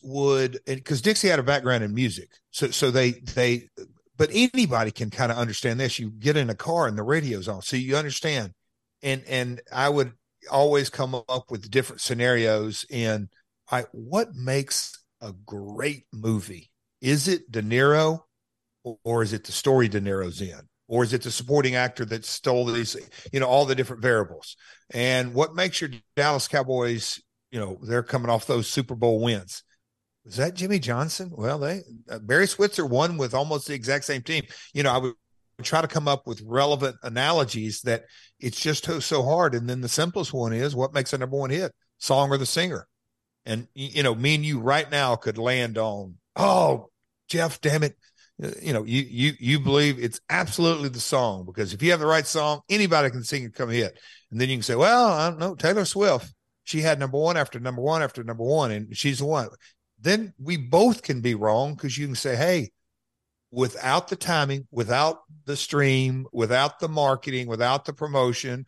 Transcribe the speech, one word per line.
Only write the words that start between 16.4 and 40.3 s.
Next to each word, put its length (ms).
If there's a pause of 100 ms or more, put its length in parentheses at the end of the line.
Is 280
it 240
De 100
Niro, 640 (600)
or, 200
or 200
is 100
it 120
the 60
story 360
De 140
Niro's 400
in? 260 (220)
Or 140
is 100
it 100
the 80
supporting 440
actor 300
that 200
stole 400
these, 300 (360)
you 80
know, 80
all 180
the 80
different 280
variables? 560 (340)
And 420
what 220
makes 240
your 120 (260)
Dallas 320
Cowboys, 720 (300)
you 80
know, 220
they're 220
coming 260
off 160
those 240
Super 240
Bowl 280
wins? 420 (600)
Is 100
that 200
Jimmy 240
Johnson? 540
Well, 240
they, 240 (280)
uh, 100
Barry 280
Switzer 380
won 320
with 160
almost 340
the 60
exact 300
same 180
team. 220 (300)
You 100
know, 80
I 60
would 160 (500)
try 180
to 60
come 200
up 200
with 180
relevant 560
analogies 800
that 200 (360)
it's 200
just 240
so, 160
so 240
hard. 320
And 140
then 120
the 80
simplest 440